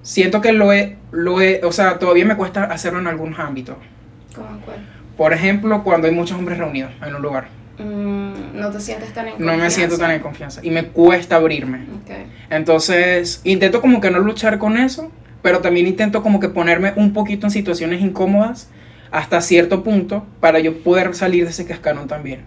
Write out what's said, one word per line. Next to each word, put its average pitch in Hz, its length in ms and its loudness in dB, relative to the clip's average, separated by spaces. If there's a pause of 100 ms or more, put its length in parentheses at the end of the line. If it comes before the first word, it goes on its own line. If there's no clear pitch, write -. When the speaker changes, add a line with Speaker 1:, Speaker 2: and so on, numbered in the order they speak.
Speaker 1:
siento 190 380 0
que 226 120 4
lo 208 200 4
he, 202 240 0 (160)
lo 180 280 0
he, 190 240 2
o 170 80 0
sea, 190 260 2
todavía 180 280 4
me 214 100 2
cuesta 196 280 -4
hacerlo 180 340 -6
en 180 80 -4
algunos 160 320 -6
ámbitos. 135 380 -10 (580)
Speaker 2:
¿Cómo 117 140 -16 (160)
cuál? - 140 -16 (380)
Speaker 1:
Por 156 160 2
ejemplo, 202 500 0
cuando 170 240 2
hay 165 80 4
muchos 170 240 -2
hombres 170 200 -6
reunidos 135 340 -6 (120)
en 143 100 -10
un 143 80 -8
lugar. 135 260 -6 (300)
Speaker 2:
Mm, 202 800 -8
no 208 120 -6
te 208 100 -10
sientes 214 320 -10
tan 226 160 -10
en 214 100 -14
Speaker 1:
No 165 180 0
me 170 140 0
siento 170 240 0
Speaker 2:
confianza. 165 40 -2
Speaker 1:
tan 165 140 2
en 156 80 -2
confianza 147 440 -12
y 170 60 -4
me 165 160 0
cuesta 175 500 4
abrirme. 135 420 0 (260)
Speaker 2:
Ok. - 60 -20 (400)
Speaker 1:
Entonces, 175 920 0
intento 190 360 2
como 247 200 4
que 196 100 2
no 175 80 2
luchar 214 400 0
con 214 180 0
eso, 262 340 -2 (320)
pero 180 180 4
también 175 260 2
intento 208 360 0
como 202 180 2
que 180 80 -2
ponerme 175 480 0
un 208 160 4
poquito 208 340 -2
en 202 60 2
situaciones 180 480 -2
incómodas 202 680 0 (440)
hasta 160 280 -2
cierto 170 440 2
punto 202 420 0 (140)
para 160 180 6
yo 160 240 0
poder 180 320 2
salir 180 300 2
de 170 60 -4
ese - 160 -10
cascarón 147 420 -6
también. 139 380 -10